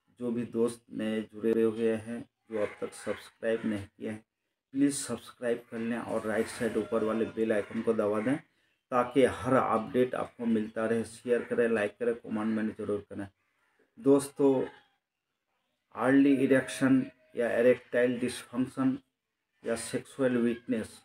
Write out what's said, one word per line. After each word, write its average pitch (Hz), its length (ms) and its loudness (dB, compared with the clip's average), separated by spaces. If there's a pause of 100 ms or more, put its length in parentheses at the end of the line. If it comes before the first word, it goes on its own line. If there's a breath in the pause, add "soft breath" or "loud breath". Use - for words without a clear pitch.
(200)
जो 120 120 -4
भी 120 140 -4
दोस्त 117 360 -2 (100)
नए 110 320 -4
जुड़े 113 380 0
हुए 113 300 2
हैं, 110 280 -6 (320)
जो 110 80 -4
अब 101 220 -2
तक - 140 -8
subscribe - 720 -4
नहीं 104 220 -4
किए 113 220 -12
हैं, 110 140 -10 (500)
please 139 220 2
subscribe 120 760 -6
कर 117 80 -8
लें 117 180 -4
और 110 300 -6
right 107 220 0
side 113 280 -4
ऊपर 110 260 -2
वाले 110 240 0
bell 113 260 0
icon 107 280 -4
को 113 120 0
दबा 107 260 0
दें, 127 160 0 (560)
ताकि 123 340 2
हर 127 300 0
update 110 600 2
आपको - 320 -6
मिलता 110 380 0
रहे। 113 200 0
Share 120 380 -2
करें, 117 260 0
like 104 300 0
करें, 117 160 0
comment 110 400 -4
में 107 140 -2
ज़रूर 101 400 -4
करें। 101 180 -10 (680)
दोस्तों, 139 560 2 (1400)
अर्ली 139 400 4
इरेक्शन 131 680 2 (340)
या 117 120 0 (120)
इरेक्टाइल 123 600 2
डिसफंक्शन 127 800 -2 (680)
या 113 120 -2
सेक्सुअल 127 640 -2
वीकनेस 117 520 -2 (160)